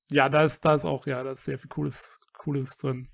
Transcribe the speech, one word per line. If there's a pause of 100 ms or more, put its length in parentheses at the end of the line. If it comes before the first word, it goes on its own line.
(120)
ja,
da
ist,
da
ist
auch,
ja,
da
ist
sehr
viel
Cooles, (140)
Cooles
drin.